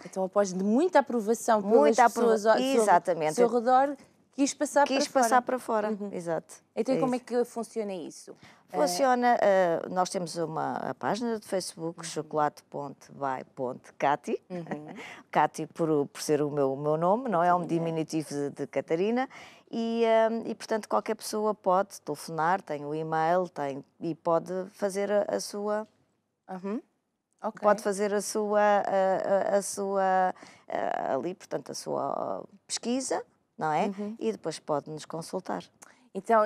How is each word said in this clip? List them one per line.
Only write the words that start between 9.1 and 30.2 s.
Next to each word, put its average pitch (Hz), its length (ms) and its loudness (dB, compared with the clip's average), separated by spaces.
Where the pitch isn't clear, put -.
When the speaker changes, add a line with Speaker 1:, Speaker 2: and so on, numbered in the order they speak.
Speaker 2:
eh, 190 400 4
nós 185 180 0
temos 170 280 -6
uma, 151 400 -4
a - 180 -6
página 220 420 -2
de 214 80 -12
Facebook, 170 540 -6
Speaker 1:
Uhum. 170 60 -14
Speaker 2:
chocolate 151 640 -4
ponto 143 420 -12
by 139 320 -6
ponto 127 440 -10
cati. 147 520 -2
Speaker 1:
Uhum. 180 140 -8
Speaker 2:
<laughs> 160 640 -14
Cati 156 380 0
por, 156 400 0
por - 140 -14
ser 151 200 2
o 147 80 0
meu, 139 220 0
o 131 60 -4
meu 147 180 0
nome, 196 320 0
não 175 160 2
é? 175 100 4
Um 180 100 4
Speaker 1:
Catarina. 165 220 -2
Speaker 2:
diminutivo 160 440 -4
de, 143 220 -4
de 139 160 -8
Catarina. 202 600 -2
E, 226 360 -2
eh, 226 240 4
e, 226 100 -8
portanto, 214 320 -6
qualquer - 280 -2
pessoa 214 380 -4
pode 196 460 0
telefonar, 165 640 -2
tem 147 240 -8
o 147 100 -6
e-mail, 160 540 0
tem, 139 340 -8
e 165 160 -4
pode 170 380 -2
fazer 202 400 -4
a, 208 120 2
a 196 60 -2
sua 208 440 -6
Speaker 1:
Uhum. 196 320 -8
Ok. - 200 -8
Speaker 2:
pode 208 200 4
fazer 202 320 -2
a 208 80 0
sua, 208 380 -2
a, 196 960 2
a, 202 40 4
a 202 40 0
sua, 190 720 0